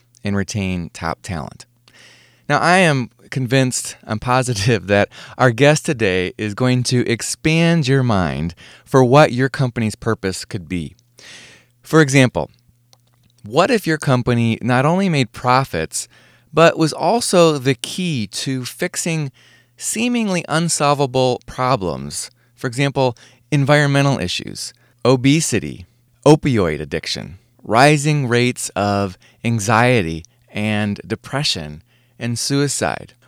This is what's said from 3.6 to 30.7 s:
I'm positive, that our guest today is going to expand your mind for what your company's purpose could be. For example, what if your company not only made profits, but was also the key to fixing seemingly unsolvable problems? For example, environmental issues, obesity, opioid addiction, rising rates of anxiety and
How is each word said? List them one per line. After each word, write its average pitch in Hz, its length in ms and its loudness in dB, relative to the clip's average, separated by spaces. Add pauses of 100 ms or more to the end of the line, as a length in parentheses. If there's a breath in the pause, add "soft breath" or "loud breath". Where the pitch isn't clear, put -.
I'm 107 160 -6
positive, 120 680 0
that 101 220 2 (280 loud breath)
our 127 140 4
guest 143 340 2
today 95 520 0
is 107 160 -4
going 127 300 0
to 120 260 0
expand 160 800 0
your 135 160 2
mind 87 520 0 (280 loud breath)
for 131 220 4
what 139 260 6
your 123 160 -2
company's 117 480 -2
purpose 98 480 -4
could 87 240 -12
be. 82 280 -6 (840 loud breath)
For 160 200 4
example, 131 500 2 (960)
what 143 260 2
if 220 160 0
your 160 100 0
company 120 640 0
not 123 240 0
only 185 220 0
made 143 240 0
profits, - 800 -2 (440 soft breath)
but 160 240 4
was 156 160 0
also 170 640 2
the 131 180 0
key 151 520 -6
to 131 380 -8
fixing 160 680 -6 (460 soft breath)
seemingly 220 720 -4
unsolvable 143 960 0
problems? 90 840 -4 (220)
For - 140 -10
example, 131 500 -2 (320 soft breath)
environmental 139 680 2
issues, - 540 -8 (320 soft breath)
obesity, 123 800 0 (400)
opioid 107 560 4
addiction, 73 580 -8 (280)
rising 143 600 2
rates 120 480 0
of 101 420 0 (260 soft breath)
anxiety 113 800 2 (260)
and 104 580 -4